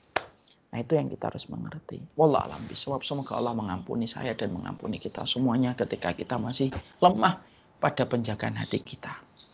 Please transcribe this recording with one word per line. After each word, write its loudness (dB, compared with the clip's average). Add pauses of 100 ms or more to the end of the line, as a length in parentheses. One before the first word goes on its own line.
(720)
Nah, -4
itu 2
yang 0
kita -4
harus -10
mengerti. -10 (160)
Wallahu 6
a'lam -10
bishawab. -4
Semoga -4
Allah 0
mengampuni -2
saya -4
dan -2
mengampuni -6
kita -6
semuanya 2
ketika 0
kita -4
masih 0 (300)
lemah 6 (340)
pada 2
penjagaan -2
hati -2
kita. -12 (400)